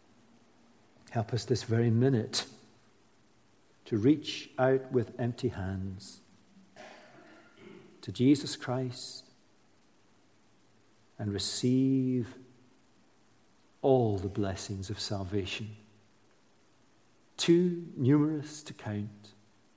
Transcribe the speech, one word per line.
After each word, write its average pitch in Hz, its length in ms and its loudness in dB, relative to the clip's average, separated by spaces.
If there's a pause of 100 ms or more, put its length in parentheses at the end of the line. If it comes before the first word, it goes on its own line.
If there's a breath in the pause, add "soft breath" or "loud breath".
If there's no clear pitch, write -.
(1120)
Help 120 240 -2
us - 100 -4
this 123 160 0
very 117 300 2
minute 117 540 2 (1400)
to 120 100 -2
reach 139 640 2
out 135 340 2
with 123 280 0
empty 120 300 -2
hands 95 720 -6 (1800 loud breath)
to - 100 -10
Jesus 139 440 4
Christ - 680 -6 (2000)
and 107 120 -4
receive 127 1000 0 (1500)
all 123 340 4
the 92 120 -4
blessings 95 600 -4
of 104 100 -8
salvation, 101 760 -6 (1600)
too 175 480 4 (100)
numerous 147 680 0
to - 100 -14
count, - 600 -10 (420)